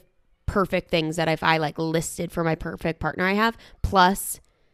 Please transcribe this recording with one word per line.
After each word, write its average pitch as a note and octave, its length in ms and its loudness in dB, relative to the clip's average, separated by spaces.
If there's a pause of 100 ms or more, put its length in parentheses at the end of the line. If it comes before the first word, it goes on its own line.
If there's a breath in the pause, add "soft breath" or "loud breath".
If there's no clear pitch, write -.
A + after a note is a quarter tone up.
(460)
perfect F#3 440 -2
things D#3 260 0
that D#3+ 120 0
if D#3 140 0
I, D#3+ 160 2
like, D#3 200 -4
listed E3 540 -4
for F3 100 -2
my D#3+ 120 0
perfect E3 460 -6
partner D#3 260 -2
I F#3+ 80 2
have, A3+ 220 0 (260 loud breath)
plus F#3+ 580 2 (340)